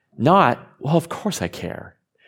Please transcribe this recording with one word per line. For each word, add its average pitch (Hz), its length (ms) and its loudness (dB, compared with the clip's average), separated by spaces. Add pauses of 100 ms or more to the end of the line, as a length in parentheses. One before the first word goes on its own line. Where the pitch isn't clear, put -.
(180)
not, 143 420 4 (200)
"Well, 151 180 0
of 165 120 -2
course - 320 -8
I 90 60 -4
care." - 480 -12 (320)